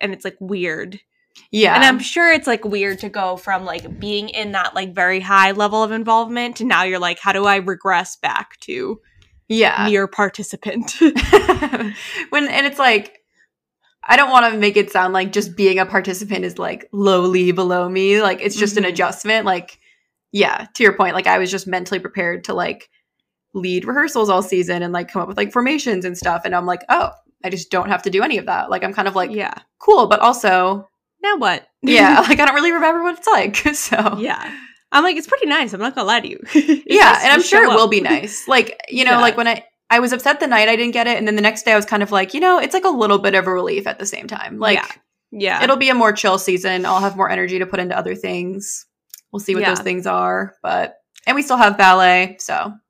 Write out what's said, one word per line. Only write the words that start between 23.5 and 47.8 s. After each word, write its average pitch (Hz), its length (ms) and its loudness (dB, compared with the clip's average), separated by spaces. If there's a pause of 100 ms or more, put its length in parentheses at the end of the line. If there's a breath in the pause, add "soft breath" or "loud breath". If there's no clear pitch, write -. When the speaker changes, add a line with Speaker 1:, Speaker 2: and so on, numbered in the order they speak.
Speaker 2:
lead 180 300 -4
rehearsals 247 440 -2
all 190 140 2
season 180 400 -2
and, 175 100 -6
like, 175 180 -6
come 180 120 -4
up 175 60 -8
with, 202 80 -12
like, 208 160 -4
formations 247 520 -2
and 180 140 -8
stuff. 170 260 -2
And 180 120 -4
I'm 175 100 -2
like, 180 220 -4
"Oh, 320 220 0 (340)
I 185 60 -8
just 175 200 -10
don't 185 180 -2
have 185 140 -2
to 196 80 -4
do 190 120 0
any 233 160 -2
of 165 80 -10
that." - 240 -4
Like, 185 140 -4
I'm 190 80 -6
kind 196 160 -4
of 190 80 -6
like, 180 160 -2
Speaker 1:
Yeah. 208 220 -6 (260)
Speaker 2:
"Cool," 320 260 6
but 214 140 2
also 196 680 2 (340)
Speaker 1:
Now 403 160 0
what? 185 360 -2
<laughs> - 80 -20
Speaker 2:
yeah, 220 460 6
like, - 120 4
I 294 40 4
don't 277 100 4
really 330 180 2
remember 330 300 0
what 349 140 -4
it's - 120 -8
like. 202 280 2
<laughs> 294 200 -2
So 214 420 -2
Speaker 1:
Yeah. - 360 -6 (380 loud breath)
I'm 285 120 4
like, 359 120 0
"It's 311 120 -8
pretty 539 180 -2
nice. 285 260 0
I'm 185 80 -8
not 254 140 -4
gonna 214 120 -4
lie 226 140 2
to - 80 -8
you." - 180 -14
<laughs> - 80 -2
It's 302 320 2
Speaker 2:
Yeah, 403 260 8
Speaker 1:
nice - 100 2
Speaker 2:
and 254 60 4
Speaker 1:
to 277 60 8
Speaker 2:
I'm 349 80 6
sure 415 220 6
Speaker 1:
show 285 80 4
Speaker 2:
it - 40 6
will 220 80 6
Speaker 1:
up. 202 60 2
Speaker 2:
be 208 120 2
nice. - 460 -4
Like, 254 280 2 (140)
you 254 140 0
know, 247 80 4
Speaker 1:
Yeah. 240 80 4
Speaker 2:
like, 233 160 4
when 233 120 0
I, 233 160 -4 (240)
I 233 120 4
was 247 120 0
upset 285 280 0
the 320 80 -2
night 220 200 4
I 233 80 4
didn't 233 180 -2
get 233 120 0
it, 240 100 0
and 220 120 -2
then 214 80 0
the 208 60 0
next 220 200 0
day 226 100 2
I 214 40 6
was 208 100 2
kind 208 160 -2
of 202 80 -6
like, 190 240 0
"You 302 60 -4
know, 359 180 4
it's, - 160 -2
like, 381 100 0
a 381 60 2
little 214 280 2
bit 196 180 0
of 185 100 0
a 185 60 -2
relief 165 340 -2
at - 140 -6
the 196 60 -10
same - 200 -10
time." - 320 -12
Like, 208 200 0
Speaker 1:
Yeah. - 100 -6 (420)
Yeah. 196 340 -2
Speaker 2:
it'll 269 120 2
be 269 140 0
a 254 40 4
more 226 180 2
chill 190 260 0
season. 185 460 -2
I'll 185 160 0
have 196 160 -2
more 190 140 0
energy 185 300 -4
to 185 60 -6
put 185 140 -6